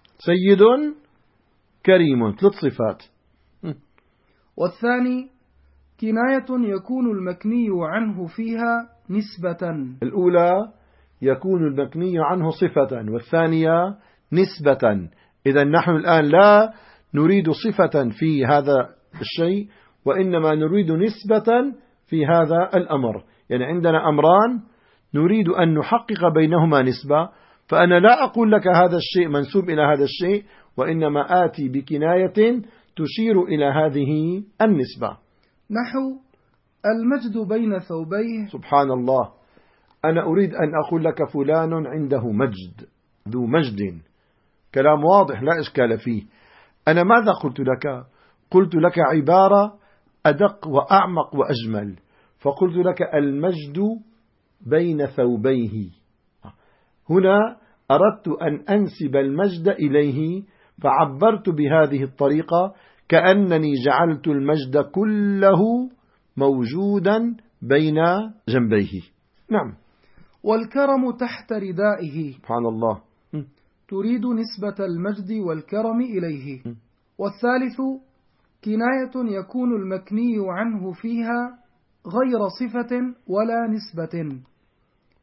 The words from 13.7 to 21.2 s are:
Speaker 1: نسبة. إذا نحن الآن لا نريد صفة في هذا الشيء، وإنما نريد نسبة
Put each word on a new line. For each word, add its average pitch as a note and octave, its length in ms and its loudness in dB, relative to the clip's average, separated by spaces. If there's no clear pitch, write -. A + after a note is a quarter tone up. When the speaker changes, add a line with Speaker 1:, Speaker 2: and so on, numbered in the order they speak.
Speaker 1:
نسبة. C3+ 760 2
إذا C#3 180 4
نحن D#3+ 280 2
الآن E3 340 2
لا G#3 480 6
نريد E3 360 2
صفة D#3 600 0
في D3+ 260 0
هذا C#3 440 2
الشيء، F#3 460 -4
وإنما D#3+ 500 2
نريد D#3+ 360 0
نسبة A3 840 0